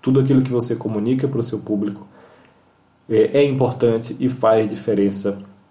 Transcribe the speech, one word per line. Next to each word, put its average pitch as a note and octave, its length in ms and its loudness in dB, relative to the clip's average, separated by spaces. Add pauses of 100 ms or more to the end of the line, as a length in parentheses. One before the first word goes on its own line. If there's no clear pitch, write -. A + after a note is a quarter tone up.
tudo C3 200 2
aquilo C3 200 4
que B2+ 120 -2
você A#2+ 220 0
comunica A#2 540 -2
pro A#2 140 -2
seu A2+ 160 -4
público, G2+ 480 -4 (1040)
é, A2 300 2
é C#3+ 40 6
importante A#2+ 760 0
e B2+ 120 -2
faz A2 360 2
diferença G2+ 760 -2 (280)